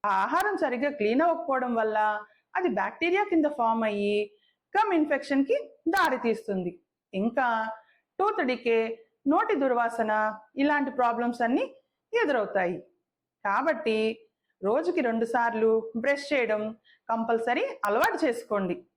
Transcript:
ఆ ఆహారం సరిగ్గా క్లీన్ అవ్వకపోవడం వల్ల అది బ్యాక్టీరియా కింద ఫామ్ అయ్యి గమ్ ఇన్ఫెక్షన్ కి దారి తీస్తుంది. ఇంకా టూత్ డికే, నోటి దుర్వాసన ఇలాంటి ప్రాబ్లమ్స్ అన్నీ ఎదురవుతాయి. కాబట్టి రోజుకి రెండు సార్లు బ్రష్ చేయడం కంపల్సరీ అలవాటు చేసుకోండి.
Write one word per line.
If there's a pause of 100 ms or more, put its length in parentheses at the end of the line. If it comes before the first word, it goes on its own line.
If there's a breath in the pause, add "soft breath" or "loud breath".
ఆ (140)
ఆహారం
సరిగ్గా
క్లీన్
అవ్వకపోవడం
వల్ల (600 soft breath)
అది (100)
బ్యాక్టీరియా
కింద (120)
ఫామ్
అయ్యి (580 soft breath)
గమ్
ఇన్ఫెక్షన్
కి (380)
దారి
తీస్తుంది. (480)
ఇంకా (720 loud breath)
టూత్
డికే, (540)
నోటి
దుర్వాసన (500)
ఇలాంటి (100)
ప్రాబ్లమ్స్
అన్నీ (580)
ఎదురవుతాయి. (720)
కాబట్టి (680)
రోజుకి
రెండు
సార్లు (340)
బ్రష్
చేయడం (480 soft breath)
కంపల్సరీ (240)
అలవాటు
చేసుకోండి. (220)